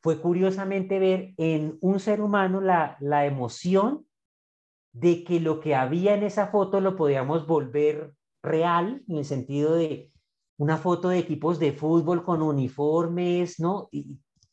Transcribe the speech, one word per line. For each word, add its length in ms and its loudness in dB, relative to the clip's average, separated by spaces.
Fue 180 0
curiosamente 760 0
ver 380 0
en 440 -2
un 180 2
ser 220 0
humano 400 2
la, 400 2
la 260 2
emoción 800 0
de 320 2
que 160 0
lo 180 0
que 160 0
había 400 2
en 80 0
esa 260 -2
foto 320 0
lo 160 0
podíamos 500 0
volver 680 0
real, 680 0
en 80 -4
el 80 -2
sentido 500 -2
de 360 -2
una 180 2
foto 320 0
de 100 2
equipos 400 -2
de 140 2
fútbol 520 0
con 180 -2
uniformes, 1160 0
¿no? 320 -4
Y 280 -10